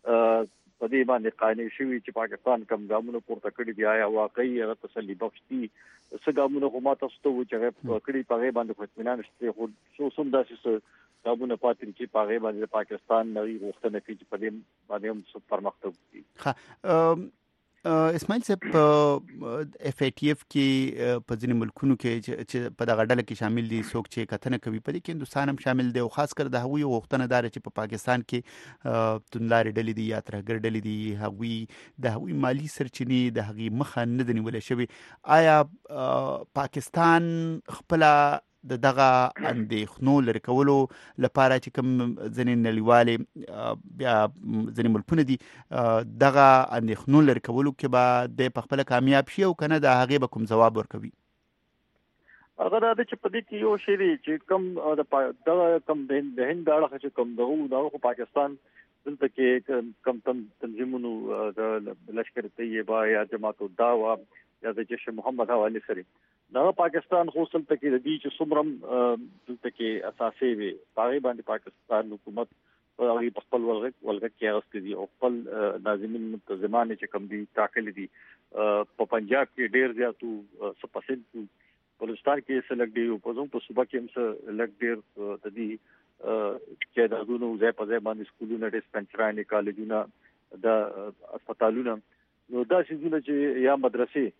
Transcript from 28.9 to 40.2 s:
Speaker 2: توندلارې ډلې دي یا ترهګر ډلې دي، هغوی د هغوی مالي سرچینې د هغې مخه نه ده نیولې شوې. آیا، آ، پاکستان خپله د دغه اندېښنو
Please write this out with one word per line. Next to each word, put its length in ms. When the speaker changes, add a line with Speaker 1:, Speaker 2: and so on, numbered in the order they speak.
Speaker 2:
توندلارې 540
ډلې 220
دي 160
یا 100
ترهګر 380
ډلې 220
دي، 360
هغوی 520
د 60
هغوی 280
مالي 340
سرچینې 640
د 80
هغې 320
مخه 340
نه 180
ده 100
نیولې 260
شوې. 280
آیا، 400
آ، 540
پاکستان 800
خپله 760
د 100
دغه 600
اندېښنو 840